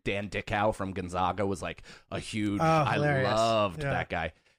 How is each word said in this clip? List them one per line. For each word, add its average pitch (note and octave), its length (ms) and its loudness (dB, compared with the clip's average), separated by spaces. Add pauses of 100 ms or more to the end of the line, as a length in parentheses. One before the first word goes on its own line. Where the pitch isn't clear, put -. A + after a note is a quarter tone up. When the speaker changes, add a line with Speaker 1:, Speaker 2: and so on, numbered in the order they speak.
Speaker 1:
Dan G2+ 240 -2
Dickau G#2 460 0
from F#2+ 180 -4
Gonzaga F2+ 540 -2
was, G2 160 -2
like, E2+ 220 -8 (280)
a F#2 80 -4
huge, G#2+ 420 -2
Speaker 2:
Oh, D#3+ 40 4
Speaker 1:
I D#3 300 4
Speaker 2:
hilarious. C3+ 360 2
Speaker 1:
loved G#2+ 520 2
Speaker 2:
Yeah. C#3 80 -2
Speaker 1:
that E2+ 180 -2
guy. E2 240 -4 (260)